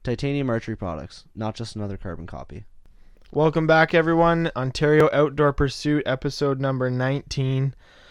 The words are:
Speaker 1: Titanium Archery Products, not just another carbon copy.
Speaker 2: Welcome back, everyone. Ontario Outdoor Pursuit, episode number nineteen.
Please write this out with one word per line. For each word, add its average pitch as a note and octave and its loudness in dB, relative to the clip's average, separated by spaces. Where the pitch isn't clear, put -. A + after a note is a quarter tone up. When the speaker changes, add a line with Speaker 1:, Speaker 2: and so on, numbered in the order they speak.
Speaker 1:
Titanium C#3 -2
Archery A2+ -4
Products, E2 -10
not A2 -6
just - -12
another G2+ -8
carbon E2+ -10
copy. D2 -14
Speaker 2:
Welcome D#3 2
back, D#3+ 6
everyone. E3 4
Ontario D3+ 4
Outdoor C#3+ 2
Pursuit, C#3+ 0
episode C3+ -2
number C3 -2
nineteen. C3 -2